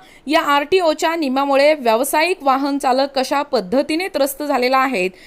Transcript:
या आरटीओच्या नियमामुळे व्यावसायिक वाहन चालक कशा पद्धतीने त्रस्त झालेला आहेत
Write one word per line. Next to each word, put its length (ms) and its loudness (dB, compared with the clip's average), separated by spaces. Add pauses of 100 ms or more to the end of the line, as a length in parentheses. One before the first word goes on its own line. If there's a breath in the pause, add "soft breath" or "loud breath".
(260 loud breath)
या 140 2
आरटीओच्या 760 0
नियमामुळे 580 2
व्यावसायिक 680 0
वाहन 360 0
चालक 400 -2
कशा 240 -2
पद्धतीने 680 -2
त्रस्त 340 -4
झालेला 360 0
आहेत 320 -2 (160 loud breath)